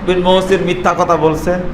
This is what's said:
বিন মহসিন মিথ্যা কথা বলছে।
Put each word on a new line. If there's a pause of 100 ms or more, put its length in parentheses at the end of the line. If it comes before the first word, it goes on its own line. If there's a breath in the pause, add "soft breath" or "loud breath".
বিন
মহসিন
মিথ্যা
কথা
বলছে। (200)